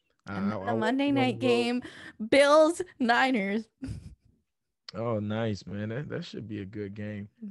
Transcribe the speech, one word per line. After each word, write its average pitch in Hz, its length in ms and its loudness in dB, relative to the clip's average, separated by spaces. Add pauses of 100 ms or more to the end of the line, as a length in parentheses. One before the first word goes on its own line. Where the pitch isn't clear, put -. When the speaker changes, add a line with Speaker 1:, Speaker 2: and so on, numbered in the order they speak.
(280)
Speaker 1:
And - 100 -6
Speaker 2:
I, - 20 -4
Speaker 1:
then 202 120 0
Speaker 2:
I, 202 140 -4
Speaker 1:
the 240 60 -2
Speaker 2:
I 233 40 2
Speaker 1:
Monday 240 300 0
Speaker 2:
won't 285 100 2
Speaker 1:
night 254 240 0
Speaker 2:
go. 254 80 0
Speaker 1:
game, 240 340 2 (480)
Bills, 302 500 8 (200)
Niners. 233 640 2 (180)
<laughs> 269 80 -8 (1080)
Speaker 2:
Oh, 113 220 -2
nice, 107 480 -2
man. 104 240 -6
That, 131 200 -6
that - 140 -6
should - 240 -12
be 104 140 -8
a 98 40 -8
good 101 280 -10
game. 104 340 -10 (240)